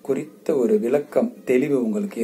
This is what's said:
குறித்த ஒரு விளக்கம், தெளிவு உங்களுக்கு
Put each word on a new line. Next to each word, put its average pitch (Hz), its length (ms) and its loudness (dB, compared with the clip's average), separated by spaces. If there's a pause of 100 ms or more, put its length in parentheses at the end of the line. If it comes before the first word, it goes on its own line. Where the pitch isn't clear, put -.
குறித்த - 540 -4
ஒரு 113 240 2
விளக்கம், 120 540 0 (120)
தெளிவு 139 380 2
உங்களுக்கு 104 400 -4